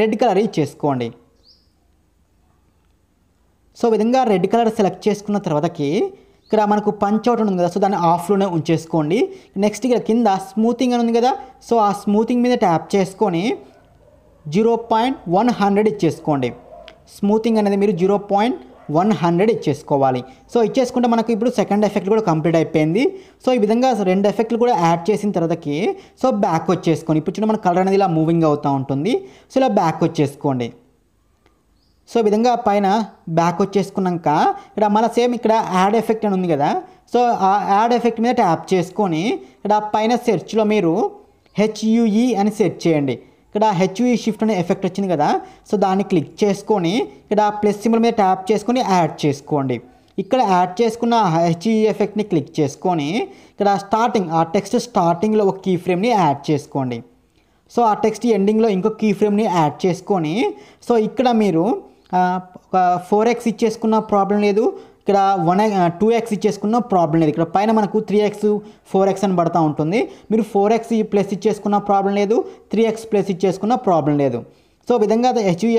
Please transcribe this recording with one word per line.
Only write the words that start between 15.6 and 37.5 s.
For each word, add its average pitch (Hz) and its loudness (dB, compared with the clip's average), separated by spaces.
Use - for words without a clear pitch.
హండ్రెడ్ 202 2
ఇచ్చేసుకోండి. 147 -2
స్మూతింగ్ 220 0
అనేది 202 0
మీరు 208 0
జీరో 196 2
పాయింట్ 214 0
వన్ 202 2
హండ్రెడ్ 175 2
ఇచ్చేసుకోవాలి. 135 -2
So 240 0
ఇచ్చేసుకుంటే 247 0
మనకు 226 -2
ఇప్పుడు 226 0
సెకండ్ 202 0
ఎఫెక్ట్ 196 -4
కూడా 220 2
కంప్లీట్ 165 0
అయిపోయింది. 160 0
So - -2
ఈ - 0
విధంగా 233 2
రెండు 196 2
ఎఫెక్ట్లు 226 -2
కూడా 240 2
యాడ్ 170 2
చేసిన 208 0
తర్వాతకి 165 -2
so 254 0
బ్యాక్ 160 0
వచ్చేసుకోండి. 160 0
ఇప్పుడు 156 -6
చూడండి 214 -2
మన 214 -2
కలర్ 180 2
అనేది 196 2
ఇలా 190 2
మూవింగ్ 160 2
అవుతూ 147 -2
ఉంటుంది. 143 -2
So - -4
ఇలా 247 2
బ్యాక్ 160 -2
వచ్చేసుకోండి. 135 -2
So - -6
ఈ - 0
విధంగా 214 2
పైన 202 2
బ్యాక్ 170 0
వచ్చేసుకున్నాక 190 -2
ఇక్కడ 214 0
మళ్ళీ 226 2
సేమ్ 247 2
ఇక్కడ 220 2
యాడ్ 190 4
ఎఫెక్ట్ 220 -2
అని 196 2
ఉంది 185 0
కదా, 143 0
so 240 2
ఆ 196 4